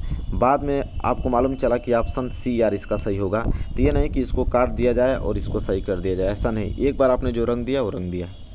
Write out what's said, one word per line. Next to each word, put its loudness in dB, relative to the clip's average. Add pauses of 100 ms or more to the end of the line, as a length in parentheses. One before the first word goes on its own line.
(360)
बाद 4
में -2
आपको 0
मालूम 2
चला 2
कि -2
option 0
सी -2
यार 2
इसका -2
सही -2
होगा, 0
तो -2
ये 4
नहीं 2
कि -2
इसको 0
काट 2
दिया 2
जाए 2
और -2
इसको -2
सही 0
कर -2
दिया 0
जाए, 0
ऐसा 0
नहीं। -2
एक 0
बार 4
आपने 0
जो 0
रंग -2
दिया -2
वो -2
रंग -4
दिया, -4 (260)